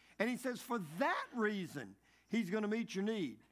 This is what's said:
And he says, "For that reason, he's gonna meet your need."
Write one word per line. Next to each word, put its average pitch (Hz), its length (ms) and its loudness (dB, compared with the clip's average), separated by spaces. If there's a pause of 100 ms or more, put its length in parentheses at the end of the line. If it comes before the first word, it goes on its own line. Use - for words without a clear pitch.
(180)
And 226 120 2
he 247 80 -2
says, 247 240 -4
"For 233 160 -2 (200)
that 370 360 2
reason, 175 600 0 (360)
he's 208 180 4
gonna 214 200 2
meet 220 260 0
your 190 100 0
need." 190 460 -2